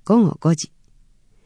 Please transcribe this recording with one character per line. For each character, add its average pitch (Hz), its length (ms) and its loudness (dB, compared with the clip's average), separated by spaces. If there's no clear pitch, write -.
午 220 140 2
後 196 200 0
五 160 160 0
時。 - 160 -14